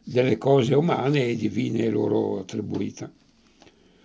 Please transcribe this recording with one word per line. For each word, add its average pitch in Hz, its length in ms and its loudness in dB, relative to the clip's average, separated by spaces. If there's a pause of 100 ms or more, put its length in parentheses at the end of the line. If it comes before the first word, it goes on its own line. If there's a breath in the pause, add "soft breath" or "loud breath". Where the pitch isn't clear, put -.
delle 123 320 2
cose 131 380 4
umane 139 540 2
e 120 80 -2
divine 113 520 -2
loro 110 520 0
attribuita. 104 680 -8 (960 soft breath)